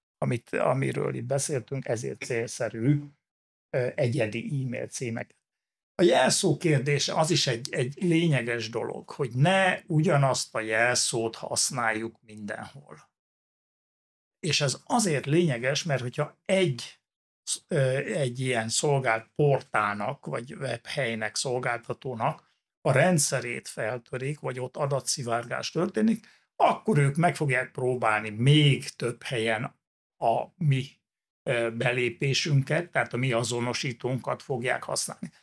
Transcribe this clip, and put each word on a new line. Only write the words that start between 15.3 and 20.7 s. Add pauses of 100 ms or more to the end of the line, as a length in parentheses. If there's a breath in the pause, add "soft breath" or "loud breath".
mert
hogyha
egy, (680)
ö,
egy
ilyen
szolgált
portálnak,
vagy
webhelynek,